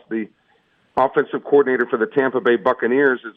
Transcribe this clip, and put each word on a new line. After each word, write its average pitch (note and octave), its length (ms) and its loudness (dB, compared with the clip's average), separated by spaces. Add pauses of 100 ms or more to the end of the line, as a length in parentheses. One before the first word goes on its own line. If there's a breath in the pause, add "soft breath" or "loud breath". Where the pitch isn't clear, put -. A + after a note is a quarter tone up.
(100)
the A2 180 -6 (680)
offensive C3+ 480 -2
coordinator B2+ 440 2
for - 80 -4
the A2 100 0
Tampa C3 340 -2
Bay A#2+ 160 2
Buccaneers, B2 680 0
is A2 120 -16